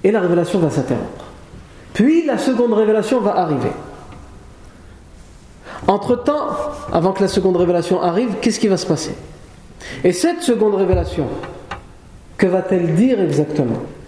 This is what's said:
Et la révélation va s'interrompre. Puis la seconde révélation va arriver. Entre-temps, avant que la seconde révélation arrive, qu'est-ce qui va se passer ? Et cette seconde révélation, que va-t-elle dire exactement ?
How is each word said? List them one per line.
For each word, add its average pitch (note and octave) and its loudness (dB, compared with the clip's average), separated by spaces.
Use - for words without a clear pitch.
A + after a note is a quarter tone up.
Et G3 4
la A3 2
révélation F3 0
va E3 2
s'interrompre. - -4
Puis D#4 4
la B3+ 0
seconde A#3+ 2
révélation G#3+ 2
va G3 0
arriver. C#3 0
Entre-temps, A#3+ 0
avant F3+ 2
que F#3+ -2
la F#3+ 2
seconde F#3 2
révélation F3 2
arrive, F#3+ 0
qu'est-ce A3+ 0
qui A3 2
va F#3+ 2
se - -6
passer ? - -2
Et F3 4
cette E4+ 0
seconde G#3+ 2
révélation, F3 0
que G3 2
va-t-elle F3 0
dire A3+ 4
exactement ? D3 0